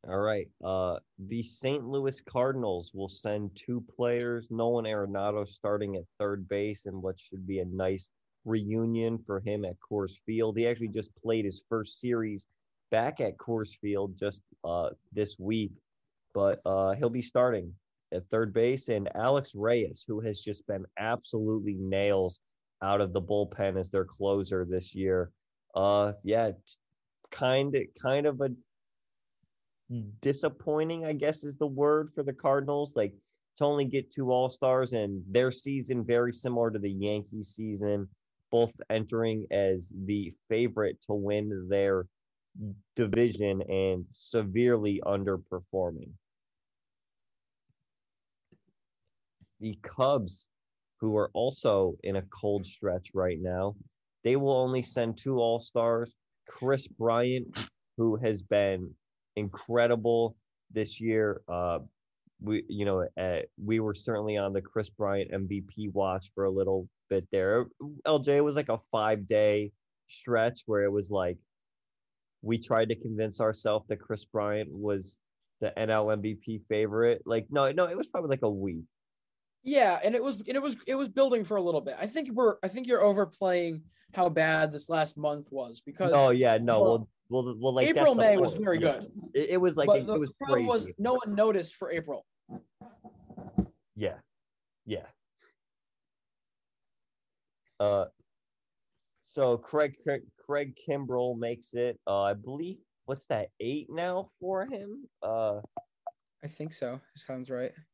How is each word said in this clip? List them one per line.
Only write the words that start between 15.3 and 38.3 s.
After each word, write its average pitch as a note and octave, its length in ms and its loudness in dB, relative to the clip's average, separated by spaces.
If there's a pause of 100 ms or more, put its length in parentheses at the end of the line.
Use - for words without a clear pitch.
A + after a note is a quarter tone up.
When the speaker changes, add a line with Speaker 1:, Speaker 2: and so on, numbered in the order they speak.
Speaker 1:
week, G#2 340 -2 (600)
but, G2 320 2
uh, F#2+ 260 2
he'll A#2+ 160 0
be A#2+ 140 -4
starting A#2 500 0 (400)
at F#2 160 -6
third A2 240 0
base, B2 380 0
and G2+ 260 0
Alex C3+ 380 0
Reyes, A2 520 0
who A2 140 -4
has A2 220 -6
just - 240 -8
been F#2+ 180 -6 (140)
absolutely A2 760 -2
nails F#2+ 680 0 (420)
out G2+ 180 2
of F#2+ 140 0
the G2 80 0
bullpen G2 560 0
as F#2 100 -4
their F#2+ 160 0
closer G2 640 -2
this F2+ 260 -4
year. F#2 360 0 (440)
Uh, G2+ 380 4 (100)
yeah, A2 280 2
t-, F#2+ 60 -10 (760)
kind, C3+ 440 0 (260)
kind C#3 260 2
of C#3 160 0
a C3+ 80 0 (1700)
disappointing, D#3 840 -2
I D#3 100 -2
guess D3 300 -2
is C#3+ 120 -8
the D3+ 100 0
word D3 480 2
for D3+ 80 -4
the C3+ 100 4
Cardinals, C#3+ 600 0
like, G#2 200 2 (420)
to D3 80 2
only C#3+ 220 4
get C3 260 -2
two B2+ 180 -2
All-Stars C3 640 2
and G2+ 360 -2
their B2 220 4
season B2+ 540 -4
very A#2+ 280 2
similar A#2+ 380 0
to G#2+ 80 -4
the G2+ 140 -2
Yankees G#2 560 -4
season, G#2 600 -4 (420)